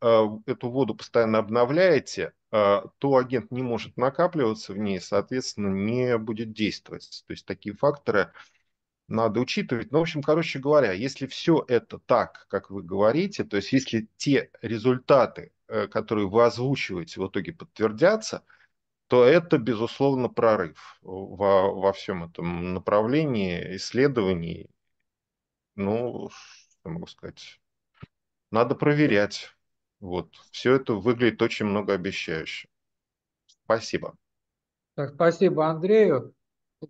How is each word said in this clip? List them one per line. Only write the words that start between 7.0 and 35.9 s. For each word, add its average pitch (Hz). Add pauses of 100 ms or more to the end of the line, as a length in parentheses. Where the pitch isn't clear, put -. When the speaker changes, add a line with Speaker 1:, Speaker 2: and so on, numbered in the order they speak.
Speaker 1:
То -
есть -
такие 101
факторы 143 (760)
надо 110
учитывать. 127
Ну, 143
в -
общем, 156
короче 156
говоря, 135
если 131
все -
это 113
так, -
как 98
вы 98
говорите, 110
то -
есть -
если 117
те 135 (120)
результаты, 117 (160)
э, 107
которые 107
вы 117
озвучиваете, 113
в 95
итоге 85
подтвердятся, 143 (640)
то 123
это, 165
безусловно, 120
прорыв 107
во, 98
во 95
всем 90
этом 87
направлении 101
исследований. 95 (1040)
Ну, 113
что -
могу -
сказать? - (920)
Надо 120
проверять. 147 (440)
Вот. 90 (160)
Все 127
это 131
выглядит 113
очень 113
многообещающе. 95 (960)
Спасибо. 110 (800)
Speaker 2:
Так, 143
спасибо 165
Андрею 165 (560)